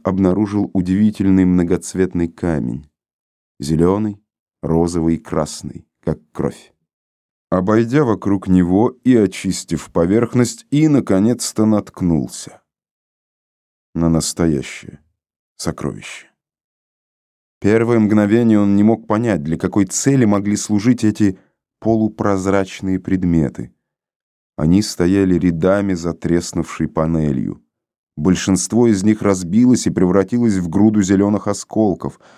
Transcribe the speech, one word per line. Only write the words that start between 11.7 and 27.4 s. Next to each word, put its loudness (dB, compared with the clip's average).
на 0
настоящее -4
сокровище. -10
Первое 2
мгновение 4
он 2
не 4
мог 2
понять, -2
для -4
какой 0
цели 0
могли 0
служить 0
эти 0
полупрозрачные -2
предметы. -2
Они 2
стояли 0
рядами 0
за -4
треснувшей -4
панелью. -4